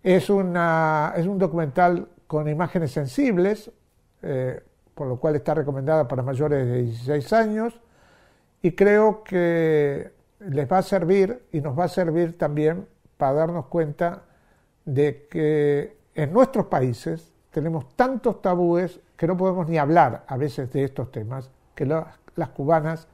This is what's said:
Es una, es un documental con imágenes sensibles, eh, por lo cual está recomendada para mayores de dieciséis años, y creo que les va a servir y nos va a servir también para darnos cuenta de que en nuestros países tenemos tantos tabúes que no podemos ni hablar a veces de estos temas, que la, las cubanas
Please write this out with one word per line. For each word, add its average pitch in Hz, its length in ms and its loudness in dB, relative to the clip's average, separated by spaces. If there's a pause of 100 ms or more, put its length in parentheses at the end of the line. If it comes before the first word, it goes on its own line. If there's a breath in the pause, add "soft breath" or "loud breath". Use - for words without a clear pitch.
Es 185 280 2
una, 165 880 2
es 165 80 -2
un 196 140 -2
documental 170 680 0 (200)
con 151 200 -2
imágenes 160 440 -2
sensibles, 196 800 0 (520)
eh, 131 400 -4 (320)
por 143 120 -8
lo 127 120 -6
cual 156 160 0
está 147 180 -2
recomendada 143 540 0
para 127 160 -4
mayores 139 420 0
de 123 160 0
dieciséis 123 520 -4
años, 220 460 0 (840 soft breath)
y 165 80 2
creo 208 520 4
que 165 880 0 (280)
les 147 320 -4
va 190 80 4
a - 20 2
servir 190 720 0
y 156 100 -2
nos 139 160 -4
va 175 60 0
a 175 40 0
servir 165 480 0
también 151 520 0 (280)
para 139 180 2
darnos 160 340 -2
cuenta 170 560 -4 (640 soft breath)
de 143 420 -2
que 151 680 0 (180)
en 156 180 -2
nuestros 240 320 4
países 151 680 -4 (200)
tenemos 160 440 -4
tantos 247 460 0
tabúes 175 580 0 (160)
que 165 120 -2
no 180 100 0
podemos 185 320 0
ni 165 80 0
hablar 147 500 4
a 135 80 -8
veces 131 360 -6
de 139 120 0
estos 135 280 -6
temas, 127 400 -10 (240)
que 151 100 -4
la, 160 320 -4 (180)
las 165 140 -4
cubanas 156 640 -2